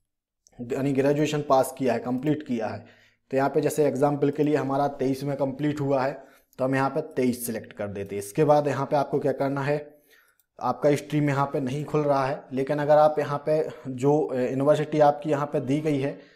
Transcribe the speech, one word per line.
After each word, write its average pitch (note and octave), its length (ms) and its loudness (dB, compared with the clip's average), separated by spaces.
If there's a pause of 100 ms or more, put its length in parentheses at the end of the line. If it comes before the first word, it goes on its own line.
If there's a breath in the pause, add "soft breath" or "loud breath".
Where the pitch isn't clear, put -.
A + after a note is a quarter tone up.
(600)
यानी C3+ 320 -2
ग्रेजुएशन D3 480 2
पास C3 360 2
किया B2+ 160 0
है, A#2 60 -2
कंप्लीट C3+ 480 -2
किया A2 200 -4
है। G2+ 180 -10 (460 soft breath)
तो C3 60 0
यहाँ C#3 120 2
पे D3+ 120 0
जैसे D3 240 2
एग्जांपल C#3+ 440 2
के D3 140 0
लिए D3 120 2
हमारा C3+ 320 0
तेईस C3+ 360 -2
में C#3+ 140 -4
कंप्लीट C#3+ 440 -2
हुआ C3+ 220 0
है, C#3 200 -4 (340 loud breath)
तो B2+ 80 0
हम C3+ 100 2
यहाँ C3+ 140 2
पे D3+ 120 -2
तेईस B2+ 440 -2
सिलेक्ट A2 280 -8
कर G#2 140 -8
देते G2+ 280 -8
हैं। G2+ 80 -6
इसके - 200 -2
बाद D3 240 4
यहाँ C#3 180 -2
पे D3 100 -2
आपको C#3 240 0
क्या C3+ 120 0
करना C#3 300 -2
है, D3 380 -4 (600 soft breath)
आपका C#3 360 2
स्ट्रीम D3 340 0
यहाँ C#3 160 0
पे C#3+ 140 -4
नहीं C#3 260 -4
खुल D3+ 160 -2
रहा C#3 260 2
है, D3 160 -6 (100)
लेकिन C3+ 260 -2
अगर D3 180 4
आप D3+ 220 6
यहाँ C#3+ 260 -2
पे D#3 240 0 (180)
जो, C3+ 320 2
अ, C3+ 160 -2
यूनिवर्सिटी C#3 640 2
आपकी D3 300 4
यहाँ C#3+ 160 0
पे D3 140 -2
दी C3+ 200 0
गई D3 200 0
है C#3 200 -4 (160 loud breath)